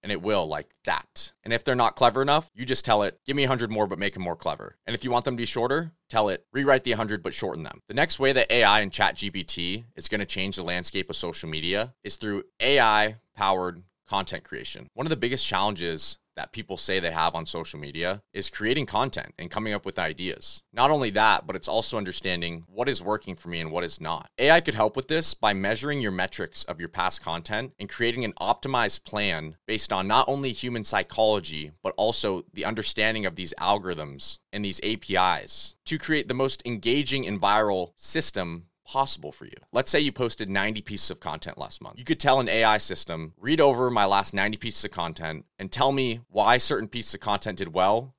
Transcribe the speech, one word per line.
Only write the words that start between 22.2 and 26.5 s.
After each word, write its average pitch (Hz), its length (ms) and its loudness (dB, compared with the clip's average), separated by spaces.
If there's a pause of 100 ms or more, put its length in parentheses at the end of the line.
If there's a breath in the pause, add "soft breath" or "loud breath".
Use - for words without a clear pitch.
what 107 200 -4
is 113 140 0
working 101 340 -4
for - 140 -16
me 85 100 -4
and 80 120 -6
what 87 120 -2
is 85 160 -6
not. 80 380 -6
A 139 140 6
I 165 100 8
could 123 140 -2
help 107 200 2
with 135 120 -6
this 156 260 0
by 107 200 2
measuring 113 460 -2
your 110 120 -2
metrics 92 540 -4